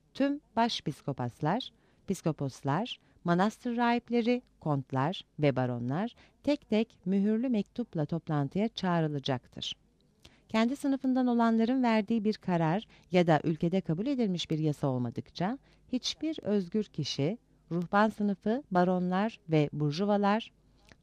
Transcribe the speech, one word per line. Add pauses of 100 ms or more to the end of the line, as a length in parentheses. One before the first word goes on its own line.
(120)
tüm (140)
başpiskopaslar, (360)
piskoposlar, (240)
manastır
rahipleri, (180)
kontlar (140)
ve
baronlar (280)
tek
tek
mühürlü
mektupla
toplantıya
çağrılacaktır." (760)
Kendi
sınıfından
olanların
verdiği
bir
karar (240)
ya
da
ülkede
kabul
edilmiş
bir
yasa
olmadıkça (340)
hiçbir
özgür
kişi, (340)
ruhban
sınıfı,
baronlar (100)
ve
burjuvalar (520)